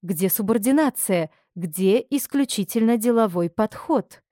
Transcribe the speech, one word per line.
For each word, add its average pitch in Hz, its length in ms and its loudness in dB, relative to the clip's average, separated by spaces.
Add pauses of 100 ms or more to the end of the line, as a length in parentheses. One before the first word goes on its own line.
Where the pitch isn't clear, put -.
Где 180 280 -2
субординация? 220 1000 0 (240)
Где 185 540 0
исключительно 240 880 0
деловой 214 540 0
подход? - 800 -4